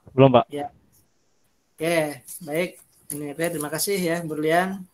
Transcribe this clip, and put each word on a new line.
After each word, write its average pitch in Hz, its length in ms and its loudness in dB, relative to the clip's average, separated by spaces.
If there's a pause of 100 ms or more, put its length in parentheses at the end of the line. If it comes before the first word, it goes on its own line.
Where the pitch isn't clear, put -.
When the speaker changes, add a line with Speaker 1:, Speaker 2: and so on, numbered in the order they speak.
(160)
Speaker 1:
Belum, 131 160 8
Pak. 117 160 6
Speaker 2:
Ya. 143 240 -8 (1040)
Oke, 156 480 -2 (160)
baik. 170 300 -4 (420)
Ini, 143 240 -10
oke, 160 80 -4
terima 156 240 -4
kasih 160 320 -4
ya, 170 240 0
Burlian. 170 680 -2